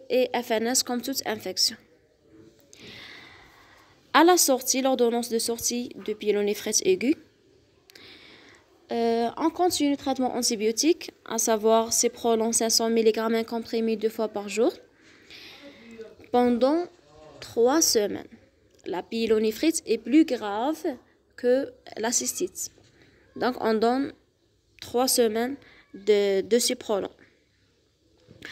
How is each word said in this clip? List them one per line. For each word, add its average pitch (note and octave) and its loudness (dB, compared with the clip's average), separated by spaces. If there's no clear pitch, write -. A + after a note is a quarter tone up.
et B3 2
F A#3+ -4
N A3+ 0
S B3+ 0
comme B3 -4
toute C4+ -6
infection. G#3 -4
À D4 8
la F4+ 8
sortie, C4 2
l'ordonnance A#3+ 2
de A3+ 0
sortie A#3 -4
de G#3+ -4
pyélonéphrite G#3 -2
aiguë, F#3+ 2
euh, A#3 0
on D#4+ 0
continue D#4+ 0
le C#4 0
traitement C4 -2
antibiotique, A#3 0
à A3 -6
savoir A3+ 2
Ciprolon A#3 0
cinq A3+ 0
cents A3+ 0
milligrammes A3+ 2
un A3+ 0
comprimé A3+ -4
deux G#3+ 0
fois G#3+ -4
par G#3 -8
jour, G#3+ 0
pendant B3 2
trois C4 2
semaines. - 0
La F#3 -6
pyélonéphrite A3+ 0
est A3+ 0
plus D4 4
grave A#3 -4
que B3+ 0
la A#3 -4
cystite. - -6
Donc, A#3 -2
on A3 0
donne B3 0
trois B3+ -2
semaines A#3+ 0
de, G3+ 2
de G3 2
Ciprolon. A#3+ -2